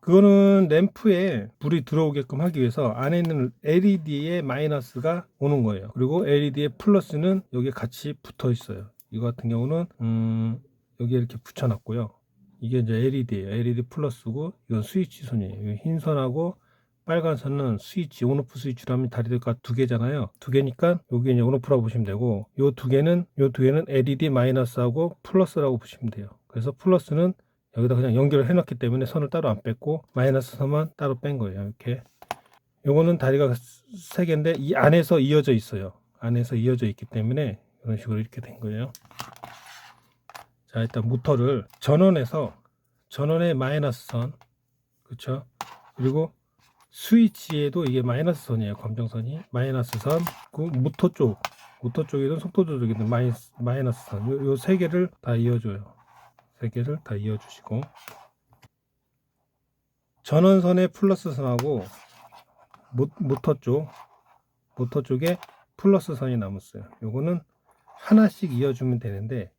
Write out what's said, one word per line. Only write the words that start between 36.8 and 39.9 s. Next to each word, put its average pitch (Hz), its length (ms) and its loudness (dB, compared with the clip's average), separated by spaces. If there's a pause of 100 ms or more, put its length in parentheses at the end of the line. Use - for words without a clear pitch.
있기 104 180 -6
때문에 117 540 -4 (240)
이런 110 140 -4
식으로 107 220 -6
이렇게 117 220 -10
된 - 180 -18
거예요. 113 320 -8 (1700)